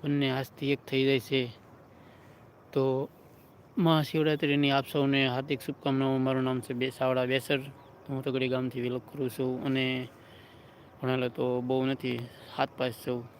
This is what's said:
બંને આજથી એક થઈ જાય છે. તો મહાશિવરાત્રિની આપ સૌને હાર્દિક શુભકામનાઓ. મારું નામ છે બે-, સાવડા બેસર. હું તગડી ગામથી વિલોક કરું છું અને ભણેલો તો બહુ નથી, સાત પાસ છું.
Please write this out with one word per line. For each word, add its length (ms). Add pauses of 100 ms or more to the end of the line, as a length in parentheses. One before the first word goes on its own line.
બંને 260
આજથી 420
એક 140
થઈ 180
જાય 160
છે. 260 (1300)
તો 360 (720)
મહાશિવરાત્રિની 920
આપ 220
સૌને 360
હાર્દિક 320
શુભકામનાઓ. 560
મારું 260
નામ 180
છે 120
બે-, 180
સાવડા 340
બેસર. 340 (500)
હું 140
તગડી 260
ગામથી 320
વિલોક 220 (100)
કરું 180
છું 340
અને 440 (920)
ભણેલો 260
તો 320
બહુ 240
નથી, 340 (380)
સાત 120 (100)
પાસ 140
છું. 320 (160)